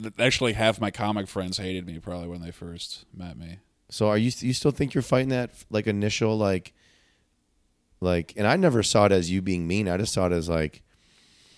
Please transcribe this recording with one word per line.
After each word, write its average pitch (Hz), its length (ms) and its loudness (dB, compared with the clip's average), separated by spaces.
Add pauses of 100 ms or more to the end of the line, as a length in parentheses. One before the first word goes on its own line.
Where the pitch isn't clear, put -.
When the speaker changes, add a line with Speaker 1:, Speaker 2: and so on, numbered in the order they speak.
(180)
Speaker 1:
actually 120 360 2
half 110 260 2
my 104 100 0
comic 104 380 -2
friends 92 300 -4
hated 92 280 -6
me 82 140 -10
probably 87 260 -8
when 87 140 -10
they 85 100 -12
first - 540 -14 (120)
met 87 220 -12
me. 85 200 -14 (300)
Speaker 2:
So 107 200 0
are 107 100 4
you, 120 200 2
you 127 140 -2
still 139 200 0
think 135 200 -4
you're 131 100 -2
fighting 131 260 2
that, 123 220 -2 (200)
like, 107 160 -2
initial, 107 500 0
like, 98 360 0 (1300)
like, 87 360 0
and 104 100 0
I 131 100 4
never 147 260 4
saw 104 240 6
it 98 60 6
as 87 180 4
you 92 120 0
being 90 260 -2
mean. 98 200 0
I 87 80 0
just 104 160 -2
saw 92 140 2
it 87 60 2
as, 85 160 -2
like, 80 340 -2 (760)